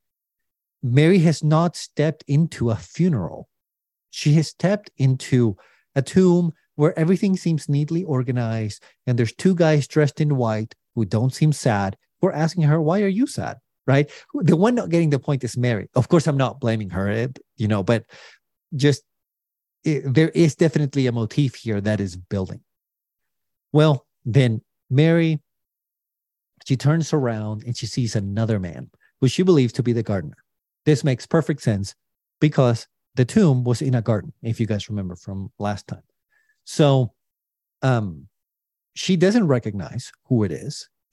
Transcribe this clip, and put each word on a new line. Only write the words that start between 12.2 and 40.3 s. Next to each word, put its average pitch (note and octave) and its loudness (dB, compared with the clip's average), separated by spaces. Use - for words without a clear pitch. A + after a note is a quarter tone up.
We're F3+ 2
asking D#3 -2
her, D3+ 4
"Why E3+ 0
are G3 0
you G#3+ 0
sad?" - -8
Right? C#3 2
The E3+ 2
one A#3 2
not F#3 -4
getting E3 2
the C#3 0
point C3+ -4
is A2+ -10
Mary. B2 -2
Of B2 2
course, E3+ 2
I'm C#3+ 0
not C3 -2
blaming A2 -2
her, F#2+ -2
eh, A2+ -2
you A2 -2
know, G#2 0
but A2 0
just, C#3 0
it, D#3 -2
there D#3+ 4
is E3 2
definitely D3 0
a A#2 0
motif A#2+ -2
here G#2 -4
that G#2 -2
is F#2 -6
building. F#2 -8
Well, D3+ 4
then A#2 2
Mary, D#3+ 2
she C3+ 0
turns D3+ 0
around A2 -2
and A#2+ -8
she A#2+ -10
sees A2+ -4
another G#2 -2
man E2 -10
who C3+ 4
she - 0
believes D3 4
to B2+ -2
be A#2+ 0
the A2+ -2
gardener. F#2+ -4
This D3+ 2
makes C3+ -2
perfect D#3+ -2
sense G2+ -2
because A#2+ 2
the B2+ 2
tomb C3+ 4
was A#2+ -2
in C3+ 0
a A#2 0
garden, G#2+ -2
if A#2 -6
you A2 0
guys G#2 -6
remember F#2+ -8
from G2 -12
last G#2 -6
time. - -14
So, C#3 2
um, G#2 -2
she - -2
doesn't G3 2
recognize A2+ -4
who A2+ 0